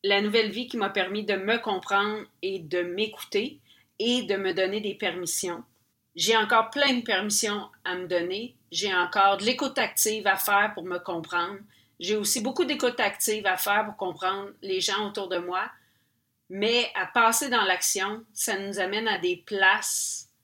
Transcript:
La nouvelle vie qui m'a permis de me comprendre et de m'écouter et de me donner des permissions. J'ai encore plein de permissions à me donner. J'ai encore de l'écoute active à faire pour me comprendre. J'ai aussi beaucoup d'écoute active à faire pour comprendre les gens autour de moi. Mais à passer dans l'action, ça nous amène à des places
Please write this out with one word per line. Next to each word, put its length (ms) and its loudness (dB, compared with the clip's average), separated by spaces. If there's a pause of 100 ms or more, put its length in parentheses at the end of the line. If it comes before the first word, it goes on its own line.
La 180 4
nouvelle 300 2
vie 160 -6
qui 100 -6
m'a 120 0
permis 340 -2
de 120 0
me 220 0
comprendre 680 0 (160)
et 180 -4
de 220 -2
m'écouter 760 -4 (400)
et 240 2
de 140 0
me 160 -2
donner 260 0
des 160 -4
permissions. 680 -4 (520)
J'ai 220 4
encore 320 4
plein 240 2
de 100 0
permissions 640 0 (140)
à 120 -4
me 120 -8
donner. 480 -2 (160)
J'ai 220 -2
encore 440 4
de 80 -4
l'écoute 320 0
active 500 0
à 100 4
faire 360 2
pour 100 -10
me 160 -4
comprendre. 600 -4 (400)
J'ai 160 0
aussi 260 0
beaucoup 240 0
d'écoute 340 0
active 460 0
à 120 2
faire 280 2
pour 120 -12
comprendre 540 -4 (100)
les 180 -4
gens 280 -2
autour 200 -6
de 100 -2
moi. 320 -4 (800)
Mais 460 0
à 100 -2
passer 440 4
dans 140 4
l'action, 600 0 (100)
ça 240 -2
nous 220 -6
amène 280 0
à 100 0
des 200 0
places 920 0 (140)